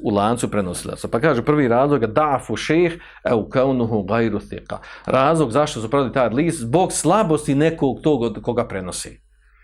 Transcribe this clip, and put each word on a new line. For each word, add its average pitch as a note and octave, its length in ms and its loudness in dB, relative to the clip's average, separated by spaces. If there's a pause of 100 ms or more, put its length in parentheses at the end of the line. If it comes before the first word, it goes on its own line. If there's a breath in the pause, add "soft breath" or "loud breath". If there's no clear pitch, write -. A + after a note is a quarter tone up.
u A2 120 0
lancu A#2 360 0
prenosilaca. G2 580 -6
Pa A#2 120 -2
kaže B2+ 240 2
prvi D3+ 240 2
razlog, B2+ 380 2
dafu B2+ 500 0
šejh E3 360 0 (320 loud breath)
au A2 240 0
kaunuhu B2 540 0
gajru A2 360 0
thika. - 400 -12 (280 loud breath)
Razlog C#3 440 2
zašto C#3+ 300 0
su G#2+ 100 -6
pravili C3+ 220 0
taj B2+ 160 2
tedlis D3 320 0
zbog D#3+ 320 2
slabosti D#3+ 640 2
nekog C#3+ 480 0
tog D3 200 2
od A2+ 200 -4
koga A#2 260 -2
prenosi. F#2 520 -10 (440 soft breath)